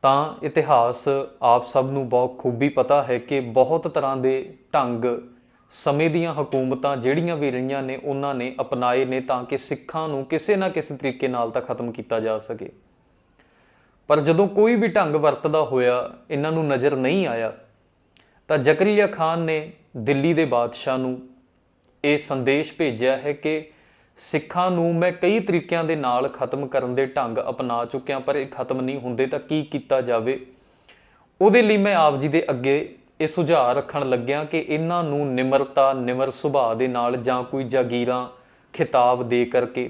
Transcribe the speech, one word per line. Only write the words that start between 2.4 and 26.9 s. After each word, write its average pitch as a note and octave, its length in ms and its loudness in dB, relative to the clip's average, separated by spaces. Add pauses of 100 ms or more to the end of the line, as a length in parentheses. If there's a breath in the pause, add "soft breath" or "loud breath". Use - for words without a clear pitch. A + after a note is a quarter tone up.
ਪਤਾ C#3+ 340 2
ਹੈ B2 160 -2
ਕਿ C3+ 200 -2 (120)
ਬਹੁਤ C3 360 2
ਤਰ੍ਹਾਂ C#3 300 -2
ਦੇ C3 160 2 (400)
ਢੰਗ B2 320 0 (640 soft breath)
ਸਮੇਂ D3+ 380 0
ਦੀਆਂ E3 240 -2
ਹਕੂਮਤਾਂ C3+ 640 -2
ਜਿਹੜੀਆਂ C3+ 380 0
ਵੀ C#3+ 160 -2
ਰਹੀਆਂ C3 320 -4
ਨੇ, C3 140 -6
ਉਹਨਾਂ C#3 380 -4
ਨੇ B2+ 260 -6
ਅਪਣਾਏ B2+ 440 0
ਨੇ C3 160 -2
ਤਾਂ C3 220 -4
ਕਿ C3+ 160 -6
ਸਿੱਖਾਂ - 500 -6
ਨੂੰ C3+ 160 -6
ਕਿਸੇ D#3+ 300 0
ਨਾ F#3+ 140 0
ਕਿਸੇ D3+ 260 -6
ਤਰੀਕੇ C3 320 -4
ਨਾਲ A#2+ 240 -2
ਤਾਂ B2 100 -2
ਖਤਮ A#2+ 300 -6
ਕੀਤਾ A2+ 280 -4
ਜਾ A2 200 -2
ਸਕੇ। G#2+ 320 -12 (1400 soft breath)
ਪਰ D3 100 6
ਜਦੋਂ E3 280 4
ਕੋਈ G#3 280 4
ਵੀ A3 120 2
ਢੰਗ E3+ 280 0
ਵਰਤਦਾ D3+ 480 2
ਹੋਇਆ B2 300 2 (380)
ਇਹਨਾਂ D3+ 200 -2
ਨੂੰ D#3+ 160 0
ਨਜ਼ਰ C#3 280 2
ਨਹੀਂ D3 320 0
ਆਇਆ, A2+ 240 -4 (1000 soft breath)
ਤਾਂ D3+ 100 2
ਜ਼ਕਰੀਆ G3 480 4
ਖਾਨ E3 320 -2
ਨੇ D#3+ 320 -4 (280)
ਦਿੱਲੀ C#3 340 2
ਦੇ D#3+ 120 2
ਬਾਦਸ਼ਾਹ A#2+ 520 -2
ਨੂੰ B2+ 200 -4 (840)
ਇਹ D3 140 2
ਸੰਦੇਸ਼ C#3+ 560 -2
ਭੇਜਿਆ C3 440 0
ਹੈ D3 160 -4
ਕਿ D3+ 300 -4 (540 soft breath)
ਸਿੱਖਾਂ F3+ 540 -2
ਨੂੰ E3+ 240 2
ਮੈਂ F3 180 2
ਕਈ F3+ 260 2
ਤਰੀਕਿਆਂ F3 440 -2
ਦੇ D#3+ 120 0
ਨਾਲ B2+ 340 0
ਖਤਮ C3+ 380 -6
ਕਰਨ B2+ 280 -2